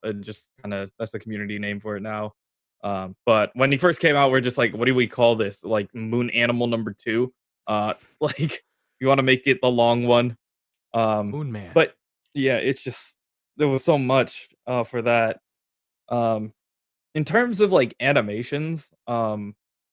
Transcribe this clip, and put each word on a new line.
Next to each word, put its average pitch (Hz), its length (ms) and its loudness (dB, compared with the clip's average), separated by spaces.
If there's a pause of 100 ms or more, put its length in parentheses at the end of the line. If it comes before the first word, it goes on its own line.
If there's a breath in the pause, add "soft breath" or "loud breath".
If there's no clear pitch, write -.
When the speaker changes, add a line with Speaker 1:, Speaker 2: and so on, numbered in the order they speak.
Speaker 1:
It 104 180 -8
just 104 280 -16 (140)
kinda, 98 340 -8
that's 113 140 -8
the 107 80 -10
community 104 400 -8
name 101 200 -6
for 104 180 -8
it 98 40 -10
now. 107 320 -8 (500)
Um, 95 320 -6 (100)
but 110 300 4
when 135 160 2
he 139 60 2
first 170 220 2
came 151 160 2
out, 139 160 4
we're 131 100 4
just 123 160 -2
like, 117 160 0
"What 110 120 -2
do 127 100 4
we 123 120 2
call 120 280 4
this? 101 300 -4
Like, 104 280 -2
Moon 117 360 -4
Animal 120 380 0
number 113 260 -4
two?" 120 400 -2 (340)
Uh, 107 260 -2 (140)
<laughs> - 140 -12
like, 151 420 -4 (360)
you 131 80 0
wanna 135 160 4
make 131 220 4
it 131 160 2
the 127 80 4
long 120 380 2
one. 120 300 4 (560)
Um, 107 380 0
Speaker 2:
Moon 143 200 -8
Man. 104 220 -10
Speaker 1:
but, 160 220 4 (380)
yeah, 131 240 0
it's 131 240 -2
just, - 360 -12 (400)
there 147 100 2
was 135 160 0
so 160 140 4
much, 131 520 0 (180)
uh, 123 180 -2
for 120 160 -6
that. 117 400 0 (680)
Um, 113 440 -2 (640)
in 151 100 -2
terms 226 360 -2
of, 202 120 4
like, 131 260 2
animations, 143 880 -2 (180)
um, 107 480 -4 (380)